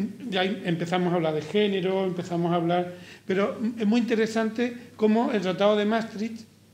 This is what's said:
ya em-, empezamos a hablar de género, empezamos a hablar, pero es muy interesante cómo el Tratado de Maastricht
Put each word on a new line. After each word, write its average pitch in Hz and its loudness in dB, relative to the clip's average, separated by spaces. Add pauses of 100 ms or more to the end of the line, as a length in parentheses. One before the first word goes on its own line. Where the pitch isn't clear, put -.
(320)
ya 185 2
em-, 214 -2
empezamos 175 0
a 180 2
hablar 160 0
de 151 -2
género, 190 0
empezamos 175 -2
a 170 2
hablar, 175 0 (320)
pero 196 -2 (160)
es 226 -2
muy 226 4
interesante 226 0 (200)
cómo 220 2
el 208 0
Tratado 190 4
de 208 2
Maastricht 226 -4 (320)